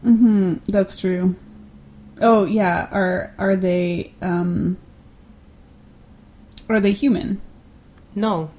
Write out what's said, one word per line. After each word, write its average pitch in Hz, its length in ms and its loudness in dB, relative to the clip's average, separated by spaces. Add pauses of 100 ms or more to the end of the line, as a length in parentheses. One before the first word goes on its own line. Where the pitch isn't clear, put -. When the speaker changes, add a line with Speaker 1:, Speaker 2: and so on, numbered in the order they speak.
Speaker 1:
Mm-hmm, 214 500 4 (120)
that's 196 280 0
true. 180 400 -2 (840)
Oh, 220 240 4
yeah, 180 460 0
are, 190 460 -4
are 196 180 0
they, 180 680 -2
um, 175 560 -2 (1900)
are 220 100 2
they 202 120 2
human? 202 500 -2 (720)
Speaker 2:
No. 196 460 -4